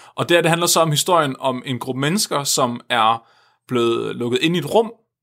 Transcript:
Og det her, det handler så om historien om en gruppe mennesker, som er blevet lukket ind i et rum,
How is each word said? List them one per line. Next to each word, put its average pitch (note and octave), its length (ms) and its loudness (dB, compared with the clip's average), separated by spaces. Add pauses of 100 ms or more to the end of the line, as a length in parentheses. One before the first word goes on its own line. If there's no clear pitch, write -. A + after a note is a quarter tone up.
(160)
Og C3 120 -4
det F3 80 4
her, E3+ 60 4
det E3 80 2
handler E3+ 160 2
så F3 140 2
om D#3+ 100 2
historien D3 480 0
om B2+ 280 -6
en B2+ 120 -4
gruppe B2+ 220 -6
mennesker, D3+ 440 -2
som B2 440 -2
er A2+ 380 2 (420)
blevet A#2 480 0
lukket A#2+ 260 -2
ind E3 140 0
i - 20 0
et C#3+ 160 -4
rum, A3 180 2 (300)